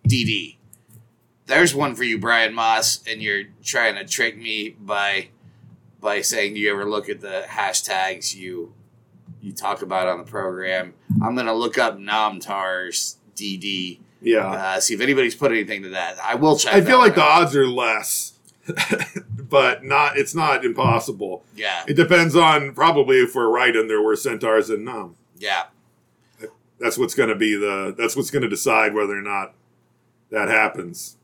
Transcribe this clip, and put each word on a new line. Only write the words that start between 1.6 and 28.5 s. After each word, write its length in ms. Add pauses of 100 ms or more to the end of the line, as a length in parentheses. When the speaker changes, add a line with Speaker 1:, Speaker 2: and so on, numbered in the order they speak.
Speaker 1:
one 200
for 80
you, 140
Brian 360
Moss, 540
and 140
you're 220 (200)
trying 320
to 100
trick 320
me 320
by, 600 (720)
by 220
saying, 340
"Do 40
you 120
ever 180
look 200
at 120
the 260
hashtags 880
you, 380 (680)
you 100
talk 300
about 260
on 100
the 60
program?" 680 (300)
I'm 120
gonna 180
look 240
up 200
Namtars 1160 (200)
D 220
D. 420 (220)
Speaker 2:
Yeah. 260
Speaker 1:
Uh, 320
see 160
if 60
anybody's 340
put 160
anything 320
to 60
that. 340
I 120
will 220
check 160
Speaker 2:
I 80
feel 180
Speaker 1:
that 60
Speaker 2:
like 100
the 60
Speaker 1:
out. 220
Speaker 2:
odds 120
are 120
less, 680 (320)
<laughs> 720
but 460
not, 340
it's 160
not 320
impossible. 800 (120)
Speaker 1:
Yeah. 320
Speaker 2:
It 60
depends 420
on 380
probably 460
if 160
we're 140
right 260
and 120
there 140
were 140
centaurs 560
in 120
Nam. 320 (220)
Speaker 1:
Yeah. 280 (1120)
Speaker 2:
That's 180
what's 160
gonna 220
be 200
the, 400
that's 200
what's 160
gonna 180
decide 460